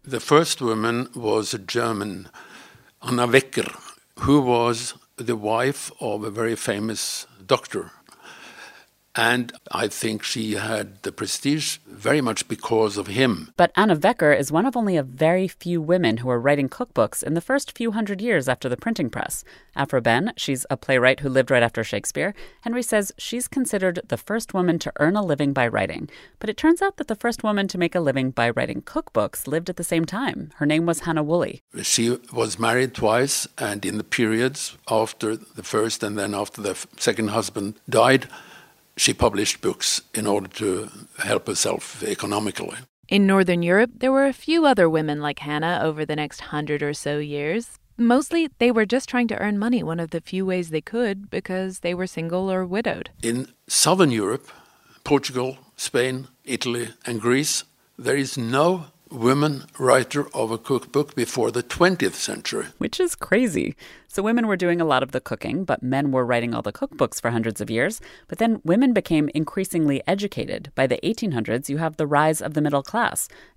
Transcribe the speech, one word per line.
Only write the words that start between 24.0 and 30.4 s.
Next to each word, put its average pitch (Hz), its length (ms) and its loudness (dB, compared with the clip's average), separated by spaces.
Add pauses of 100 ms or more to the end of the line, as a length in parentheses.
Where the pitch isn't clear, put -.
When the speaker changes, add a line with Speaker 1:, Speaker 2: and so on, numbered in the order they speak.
Speaker 2:
the - 80 -4
first - 380 -4
woman 175 260 2
to - 180 -6
earn 175 200 4
a 208 80 0
living 143 260 2
by 127 160 2
writing. 104 420 -2 (300)
But 214 100 -8
it 202 60 -4
turns 330 260 4
out 392 140 0
that - 140 -6
the 220 60 -2
first - 280 -4
woman 202 240 2
to 185 100 -6
make 170 180 0
a 180 40 0
living 131 320 0
by 120 200 2
writing 123 300 -2
cookbooks - 640 -2
lived 165 240 -2
at 180 60 -6
the 170 80 -8
same 165 220 0
time. 202 500 -6